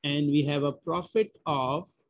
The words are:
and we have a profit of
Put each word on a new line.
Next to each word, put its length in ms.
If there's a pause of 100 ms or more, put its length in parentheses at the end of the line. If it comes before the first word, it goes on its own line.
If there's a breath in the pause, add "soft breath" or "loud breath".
and 260
we 180
have 160
a 100
profit 580 (140)
of 460 (200)